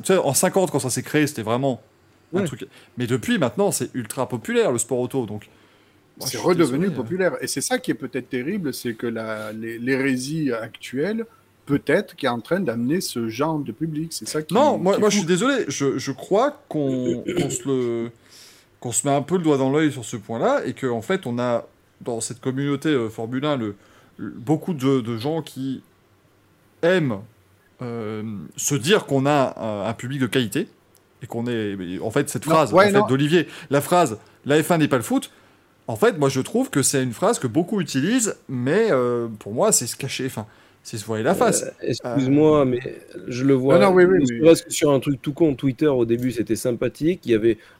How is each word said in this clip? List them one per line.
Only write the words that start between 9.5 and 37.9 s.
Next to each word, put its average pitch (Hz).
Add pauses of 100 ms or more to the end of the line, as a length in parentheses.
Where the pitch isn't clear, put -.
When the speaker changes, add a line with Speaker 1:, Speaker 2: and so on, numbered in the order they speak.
Speaker 3:
l'hé-, 113
l'hérésie 135
actuelle, 139 (400)
peut-être, 143
qui -
est 127
en 120
train -
d'amener 127
ce 117
genre 147
de 127
public. 160
C'est -
ça 156
qui, 160
Speaker 1:
Non, 247
moi, 180
Speaker 3:
qui -
est -
Speaker 1:
moi, 208
je 202
Speaker 3:
fou. 208
Speaker 1:
suis 156
désolé. 214
Je, 135
je 135
crois 247
qu'on, 127
qu'on 139
se 139
le, 120 (720)
qu'on 123
se -
met 139
un 143
peu 175
le 175
doigt 151
dans 131
l'œil 151
sur 120
ce 120
point-là, 143
et 131
qu'en 120
fait, 190
on 120
a, 120 (340)
dans 117
cette -
communauté, 139
euh, 120
Formule 120
un, 147
le... 107 (420)
Le... 110
beaucoup 156
de, 135
de 117
gens 151
qui 131 (1000)
aiment, 160 (640)
euh, 110 (320)
se -
dire 160
qu'on 135
a 143
un, 104
un 113
public 131
de 127
qualité, 131 (540)
et -
qu'on 117
est, 98
en 113
fait, 143
cette -
Speaker 3:
Non, 156
Speaker 1:
phrase, 147
Speaker 3:
ouais, 190
Speaker 1:
en -
fait, 196
Speaker 3:
non. 202
Speaker 1:
d'Olivier, 147 (220)
la 139
phrase, « 147 (280)
La 151
F -
un 170
n'est 151
pas 135
le 113
foot », 262 (560)
en 113
fait, 202
moi, 139
je 135
trouve 240
que 139
c'est 131
une 123
phrase 202
que -
beaucoup 180
utilisent, 196 (100)